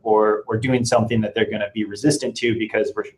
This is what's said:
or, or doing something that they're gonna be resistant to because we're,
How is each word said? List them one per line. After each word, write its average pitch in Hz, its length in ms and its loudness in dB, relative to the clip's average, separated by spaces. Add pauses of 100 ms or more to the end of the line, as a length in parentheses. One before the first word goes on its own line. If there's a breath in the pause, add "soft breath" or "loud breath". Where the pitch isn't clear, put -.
or, 107 440 2
or 110 100 -2
doing 127 260 0
something 113 380 2
that 104 120 -4
they're 110 160 0
gonna 104 240 -4
be 107 120 -2
resistant 113 500 -2
to 117 240 0
because 107 340 -2
we're, 104 120 -6 (120)